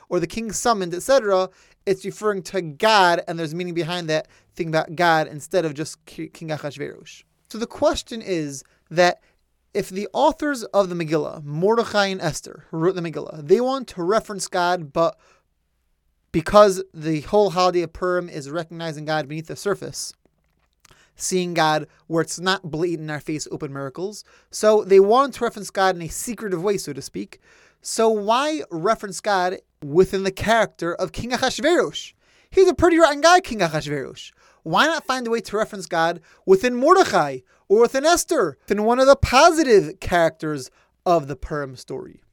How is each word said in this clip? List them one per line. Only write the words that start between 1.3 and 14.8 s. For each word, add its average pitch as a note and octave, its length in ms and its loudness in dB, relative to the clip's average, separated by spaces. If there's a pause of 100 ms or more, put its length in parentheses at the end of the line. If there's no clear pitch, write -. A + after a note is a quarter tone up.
it's F#3+ 180 -2
referring G3+ 400 -4
to F#3+ 180 -6
God, F3 680 2
and E3+ 120 -6
there's D#3+ 160 -6
meaning F3+ 180 -8
behind E3+ 360 -4
that D#3 180 -2 (280)
thing E3+ 120 -6
about D#3+ 300 -2
God D#3+ 300 4
instead - 360 -4
of D#3 100 -4
just - 320 -10
Ki-, D#3+ 220 -14
King D#3+ 220 -14
Achashverosh. C#3+ 760 -10 (260)
So - 80 -12
the A3+ 80 -6
question - 560 -4
is D3+ 440 -6 (260)
that F3 300 2 (520)
if - 140 -4
the G3 240 -8
authors C#4+ 540 0
of G3 240 0
the F3+ 60 -6
Megillah, D3+ 500 -4
Mordechai G3+ 640 0
and F#3+ 120 -4
Esther, - 500 -8
who E3 80 -10
wrote F3 180 2
the F3 60 -6
Megillah, D3+ 460 -10
they G#3 140 6
want C4 280 -4
to F3+ 140 -8
reference G3+ 440 -2
God, F3 440 -2